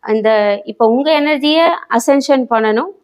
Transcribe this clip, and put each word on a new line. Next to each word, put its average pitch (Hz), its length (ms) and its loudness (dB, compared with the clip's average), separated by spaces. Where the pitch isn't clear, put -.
இந்த 220 140 0
இப்ப 226 240 0
உங்க 277 120 -2
எனர்ஜியை 302 440 0
அசென்ஷன் 277 460 2
பண்ணணும் 220 380 0